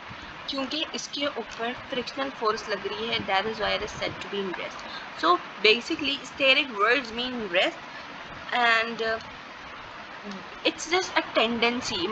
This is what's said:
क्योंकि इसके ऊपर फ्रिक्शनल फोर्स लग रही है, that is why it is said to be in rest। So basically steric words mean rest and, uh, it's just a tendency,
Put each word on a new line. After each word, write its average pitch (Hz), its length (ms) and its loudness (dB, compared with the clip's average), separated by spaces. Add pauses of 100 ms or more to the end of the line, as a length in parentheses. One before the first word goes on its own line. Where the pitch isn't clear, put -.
(500)
क्योंकि 277 360 -2 (100)
इसके 285 320 -2
ऊपर 233 460 -4 (160)
फ्रिक्शनल 269 400 -2 (100)
फोर्स 220 300 2
लग 196 180 -2
रही 208 200 -4
है, 233 200 0
that 196 240 4
is 220 120 -6
why 196 140 2
it 196 100 -2
is - 140 -8
said 175 200 -2
to 190 100 -8
be 202 120 0
in 190 80 -2 (100)
rest। - 240 -8 (360)
So 339 160 6 (260)
basically 269 520 4 (140)
steric 277 400 6 (140)
words 233 340 6
mean 247 180 -4 (220)
rest 269 200 4 (840)
and, 226 400 4
uh, 226 180 0 (1500)
it's - 220 -8
just 359 280 2
a 330 40 -2 (120)
tendency, 233 760 2